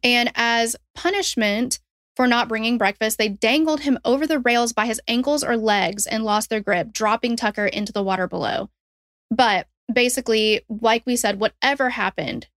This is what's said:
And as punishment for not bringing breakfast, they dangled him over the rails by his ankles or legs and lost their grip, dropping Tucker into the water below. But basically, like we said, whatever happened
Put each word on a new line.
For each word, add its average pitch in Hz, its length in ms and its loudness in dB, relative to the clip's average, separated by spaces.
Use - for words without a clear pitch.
And 240 300 4
as 233 420 0
punishment 247 840 -2
for 254 120 2
not 240 220 2
bringing 226 300 -2
breakfast, 214 400 0
they 214 100 2
dangled 294 520 2
him 277 240 2
over 277 220 2
the 302 120 0
rails 240 340 2
by 220 140 0
his 226 220 -4
ankles 269 340 0
or 240 140 0
legs 202 500 0
and 226 180 -4
lost 214 260 0
their 220 100 -2
grip, 180 320 -2
dropping 220 440 0
Tucker 214 300 -2
into 208 260 -4
the 202 100 -2
water 185 260 -2
below. 180 420 -4
But 220 360 2
basically, 226 760 2
like 226 380 0
we 247 100 0
said, 202 240 0
whatever 254 500 0
happened 196 680 -6